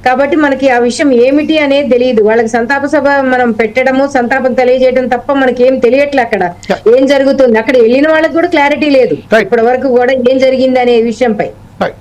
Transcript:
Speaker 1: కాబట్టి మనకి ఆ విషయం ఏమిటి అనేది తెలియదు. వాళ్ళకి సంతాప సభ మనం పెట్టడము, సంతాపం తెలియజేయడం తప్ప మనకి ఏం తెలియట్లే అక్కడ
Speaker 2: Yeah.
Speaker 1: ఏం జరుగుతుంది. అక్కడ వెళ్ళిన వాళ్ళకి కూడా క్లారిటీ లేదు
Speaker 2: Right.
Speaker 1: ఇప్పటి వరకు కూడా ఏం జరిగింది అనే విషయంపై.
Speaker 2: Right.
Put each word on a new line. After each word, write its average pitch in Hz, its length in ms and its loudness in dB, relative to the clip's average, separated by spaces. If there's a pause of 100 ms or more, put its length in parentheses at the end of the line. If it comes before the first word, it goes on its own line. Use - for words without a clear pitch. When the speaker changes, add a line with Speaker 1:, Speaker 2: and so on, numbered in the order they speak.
Speaker 1:
కాబట్టి 269 300 0
మనకి 277 340 0
ఆ 240 80 2
విషయం 247 360 0
ఏమిటి 294 440 2
అనేది 285 320 0
తెలియదు. 240 340 0
వాళ్ళకి 226 240 0
సంతాప 240 380 -2
సభ 277 240 -2
మనం 254 420 0
పెట్టడము, 254 560 -2
సంతాపం 254 460 -2
తెలియజేయడం 254 540 0
తప్ప 247 240 -4
మనకి 254 360 0
ఏం 262 120 0
తెలియట్లే 269 440 0
అక్కడ 202 200 -2
Speaker 2:
Yeah. 196 540 0
Speaker 1:
ఏం 269 100 2
జరుగుతుంది. 269 520 2
అక్కడ 254 180 0
వెళ్ళిన 254 320 2
వాళ్ళకి 311 240 0
కూడా 330 140 0
క్లారిటీ 294 420 0
లేదు 254 260 2
Speaker 2:
Right. - 260 -2
Speaker 1:
ఇప్పటి 226 200 -2
వరకు 254 260 0
కూడా 247 260 0
ఏం 254 240 0
జరిగింది 262 420 0
అనే 240 220 2
విషయంపై. 226 440 -2
Speaker 2:
Right. - 560 -10